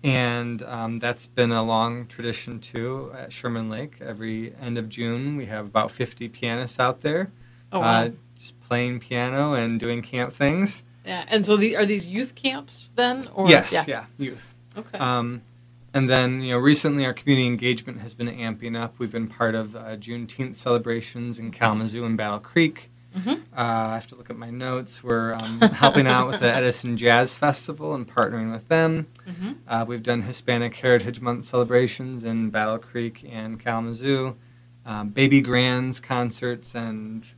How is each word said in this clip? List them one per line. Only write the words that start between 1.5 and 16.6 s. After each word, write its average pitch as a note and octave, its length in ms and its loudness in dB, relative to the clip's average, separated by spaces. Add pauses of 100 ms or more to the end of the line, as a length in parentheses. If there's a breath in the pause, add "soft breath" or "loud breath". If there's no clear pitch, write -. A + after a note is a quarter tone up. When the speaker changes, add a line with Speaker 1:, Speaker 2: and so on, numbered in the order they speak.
Speaker 1:
a A2+ 140 2
long A#2 420 0
tradition, A#2 540 -8
too, B2+ 560 -8
at B2+ 160 -14
Sherman A#2 360 -4
Lake. B2 320 -10
Every A2+ 600 -8
end A#2+ 180 -6
of A2 100 -6
June, A#2+ 480 -4
we B2+ 100 -8
have G#2+ 200 -8
about G#2+ 240 0
fifty A#2+ 380 -8
pianists C3 500 -6
out B2+ 220 2
there, E3+ 320 -2 (400 soft breath)
Speaker 2:
Oh, F#3 80 0
wow. A2+ 240 4
Speaker 1:
uh, A#2 60 -2 (260)
just - 240 -16
playing B2 400 -2
piano C3 540 0
and A#2 260 0
doing A#2+ 220 -2
camp B2 300 -4
things. F3 500 0 (220)
Speaker 2:
Yeah, F#3 240 -6
and G#3+ 160 4
so G#3 120 6
the, G#3+ 200 4
are G#3 100 4
these G3 200 -2
youth A3+ 280 -4
camps - 600 -8
then? B3 400 0
Or? F#3+ 140 4
Speaker 1:
Yes, D3 240 8
Speaker 2:
Yeah. D#3+ 160 4
Speaker 1:
yeah, A2+ 160 -6 (140)
youth. B2+ 360 -10 (220)
Speaker 2:
Okay. G#3 220 -12
Speaker 1:
Um, B2 440 -2 (520)
and C3 160 4
then, C3 320 4
you B2+ 100 -2
know, B2 60 2
recently C#3+ 480 4